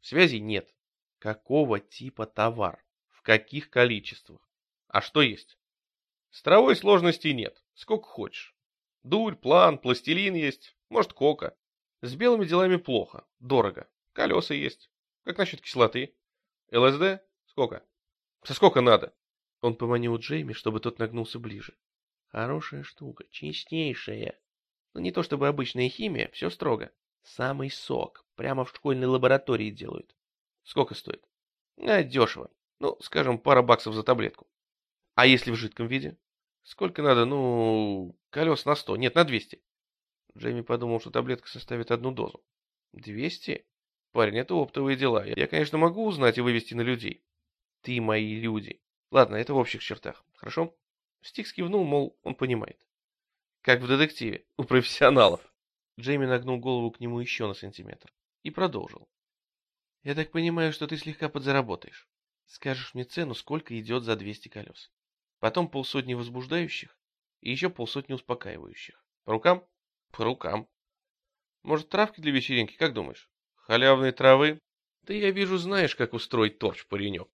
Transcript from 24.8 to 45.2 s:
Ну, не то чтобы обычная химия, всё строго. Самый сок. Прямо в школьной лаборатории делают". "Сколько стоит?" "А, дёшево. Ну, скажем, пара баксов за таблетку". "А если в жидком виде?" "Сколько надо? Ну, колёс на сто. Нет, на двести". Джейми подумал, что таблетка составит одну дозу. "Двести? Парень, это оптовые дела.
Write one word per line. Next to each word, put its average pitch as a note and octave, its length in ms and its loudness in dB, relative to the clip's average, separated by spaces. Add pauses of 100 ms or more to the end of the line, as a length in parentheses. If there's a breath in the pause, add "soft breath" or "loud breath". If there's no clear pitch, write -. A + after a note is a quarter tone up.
Ну, F3 80 -10
не F3+ 100 -4
то F3+ 120 -2
чтобы C#3+ 240 -2
обычная C3 420 -2
химия, F3+ 400 -6
всё - 200 -8
строго. - 420 -4 (320)
Самый C3+ 460 -6
сок. - 560 -8 (100)
Прямо C3 280 -4
в B2+ 60 -12
школьной B2+ 380 -2
лаборатории B2+ 640 2
делают". - 440 -14 (480)
"Сколько - 320 -4
стоит?" - 280 -14 (540)
"А, G3+ 260 0
дёшево. B2 460 0 (300)
Ну, - 220 -4
скажем, C3 380 -2
пара C3 220 6
баксов A#2 320 2
за A2 100 -4
таблетку". - 440 0 (680)
"А B2 100 6
если B2+ 260 6
в A2+ 40 -2
жидком A2+ 320 -6
виде?" C#3 300 -6 (460)
"Сколько - 380 -6
надо? B2+ 240 6
Ну, A2+ 920 0 (120)
колёс D3+ 360 0
на C#3+ 100 2
сто. - 200 -6
Нет, A#2+ 200 -2
на E3+ 100 6
двести". - 360 -6 (760)
Джейми A#2+ 240 -6
подумал, A#2 380 -2
что A2+ 100 -14
таблетка A#2+ 400 -4
составит A#2+ 420 -8
одну B2 200 -2
дозу. A#2 320 -8 (500)
"Двести? - 720 -10 (460)
Парень, G#2+ 260 2
это C3 180 -2
оптовые C#3 400 0
дела. A#2+ 300 2